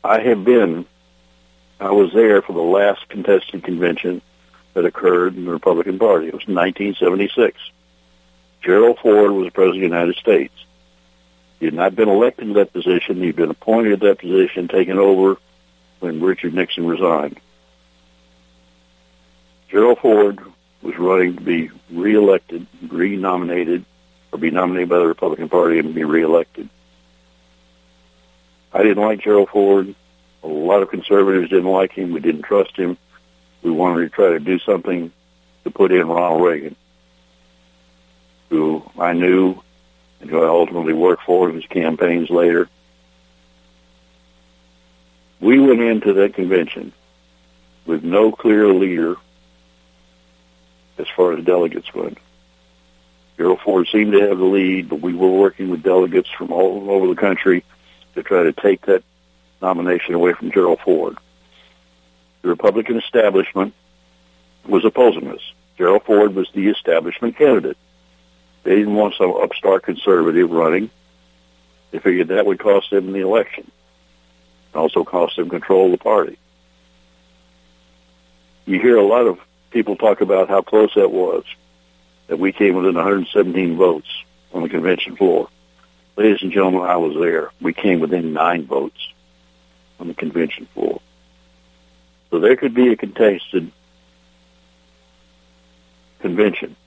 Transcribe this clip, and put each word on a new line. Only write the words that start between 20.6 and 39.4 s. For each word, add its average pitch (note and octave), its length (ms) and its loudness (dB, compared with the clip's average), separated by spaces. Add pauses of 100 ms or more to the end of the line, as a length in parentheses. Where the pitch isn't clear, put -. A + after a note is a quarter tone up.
was - 140 -10
running F2+ 380 0
to F2 60 -16
be E2 300 -4 (180)
reelected, F#2+ 800 0 (220)
renominated, F2+ 960 -4 (460)
or D2+ 60 -10
be D#2+ 140 -2
nominated F2+ 380 -2
by F2 100 2
the E2+ 80 2
Republican D#2+ 420 -4
Party E2+ 300 2
and D#2 160 -4
be D#2 80 -4
reelected. E2 680 0 (2000)
I G2 100 2
didn't G#2 200 2
like G#2+ 180 -2
Gerald G#2 280 2
Ford. G2 460 2 (480)
A D#2+ 40 -14
lot E2 340 0
of F#2+ 80 -4
conservatives F#2+ 600 2
didn't F#2 220 2
like F#2+ 220 0
him. F#2 180 -6
We D#2+ 80 -6
didn't D2+ 220 -2
trust G2 340 -2
him. F2+ 220 -4 (680)
We E2+ 80 -2
wanted F2 300 0
to D#2+ 80 -4
try G2 220 2
to D#2+ 80 -2
do F2+ 200 -4
something F2+ 520 -4 (520)
to - 80 -8
put F#2 220 2
in E2+ 160 2
Ronald E2+ 340 0
Reagan, D#2 320 -2 (1700)
who D#2 340 -2 (160)
I F2 140 -2
knew F#2 480 0 (580)